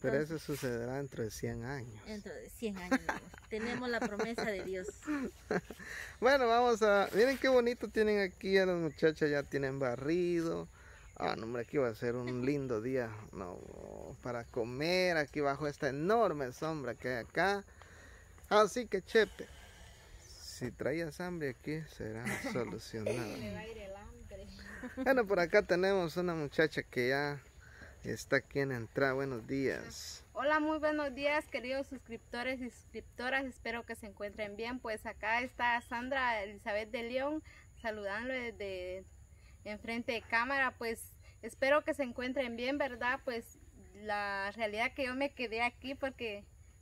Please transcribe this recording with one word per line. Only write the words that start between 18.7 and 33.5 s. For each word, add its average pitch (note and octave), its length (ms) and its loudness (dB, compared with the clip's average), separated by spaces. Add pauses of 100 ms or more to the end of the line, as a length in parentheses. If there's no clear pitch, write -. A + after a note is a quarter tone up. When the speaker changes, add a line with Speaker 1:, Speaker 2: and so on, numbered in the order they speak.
Speaker 1:
que, F#3+ 160 0
Chepe, - 460 2 (920)
si - 300 -6
traías D#3 500 -4
hambre F3 300 -4
aquí, D3+ 300 -6 (160)
será A2 280 -8
Speaker 2:
<laughs> A3+ 280 -4
Speaker 1:
solucionado. A2 840 -4
Speaker 3:
Me G#3+ 140 -8
va - 80 -8
a - 60 -10
ir A3+ 120 -10
el G3 180 -12
hambre. G#3 500 -14 (500)
Speaker 1:
Bueno, B3+ 300 4
por F#3+ 140 4
acá F3 220 8
tenemos F3+ 540 4
una F3+ 180 0
muchacha D3+ 480 2
que B2+ 280 0
ya C#3+ 300 0 (640)
está A#2+ 320 0
aquí C#3 240 0
en C3+ 100 0
la B2+ 60 -2
entrada. C3 360 0
Buenos C3 340 -2
días. B2+ 800 -2 (100)
Speaker 3:
Hola, D4 260 2
muy D#4 180 0
buenos D4 360 0
días, D4 320 2
queridos C4 420 -4
suscriptores A#3+ 720 -6
y B3 100 -6
suscriptoras. B3+ 720 -4
Espero A#3 400 -6